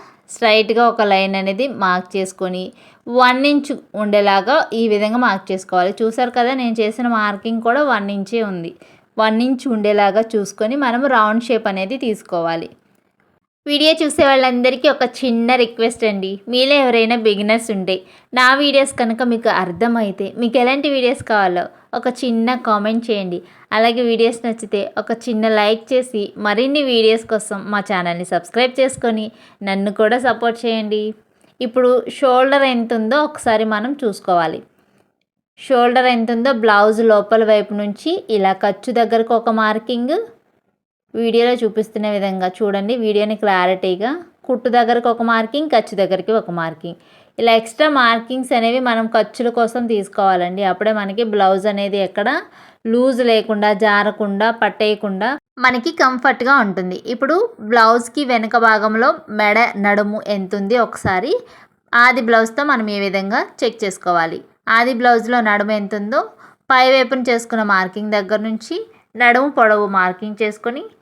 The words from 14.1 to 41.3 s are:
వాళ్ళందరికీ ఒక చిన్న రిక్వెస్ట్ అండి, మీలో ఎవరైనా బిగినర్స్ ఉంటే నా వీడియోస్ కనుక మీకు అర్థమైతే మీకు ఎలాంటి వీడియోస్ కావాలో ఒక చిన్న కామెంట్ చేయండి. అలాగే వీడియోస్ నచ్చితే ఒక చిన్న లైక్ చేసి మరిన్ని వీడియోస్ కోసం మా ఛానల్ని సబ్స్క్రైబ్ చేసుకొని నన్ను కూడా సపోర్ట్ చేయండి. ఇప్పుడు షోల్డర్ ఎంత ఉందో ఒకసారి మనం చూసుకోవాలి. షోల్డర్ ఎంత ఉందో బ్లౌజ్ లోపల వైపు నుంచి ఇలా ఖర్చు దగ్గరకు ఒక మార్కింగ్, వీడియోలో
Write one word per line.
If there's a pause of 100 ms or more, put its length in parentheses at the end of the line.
వాళ్ళందరికీ
ఒక (160)
చిన్న
రిక్వెస్ట్
అండి, (220)
మీలో
ఎవరైనా (120)
బిగినర్స్
ఉంటే (440)
నా (140)
వీడియోస్
కనుక (120)
మీకు (140)
అర్థమైతే (140)
మీకు
ఎలాంటి
వీడియోస్
కావాలో (360)
ఒక (140)
చిన్న (120)
కామెంట్
చేయండి. (380)
అలాగే
వీడియోస్
నచ్చితే (220)
ఒక (140)
చిన్న (120)
లైక్
చేసి (240)
మరిన్ని
వీడియోస్
కోసం (140)
మా (120)
ఛానల్ని
సబ్స్క్రైబ్
చేసుకొని (440)
నన్ను
కూడా
సపోర్ట్
చేయండి. (640)
ఇప్పుడు (260)
షోల్డర్
ఎంత
ఉందో
ఒకసారి (100)
మనం (100)
చూసుకోవాలి. (1080)
షోల్డర్
ఎంత
ఉందో (120)
బ్లౌజ్ (120)
లోపల
వైపు
నుంచి (260)
ఇలా (140)
ఖర్చు (100)
దగ్గరకు
ఒక (100)
మార్కింగ్, (1000)
వీడియోలో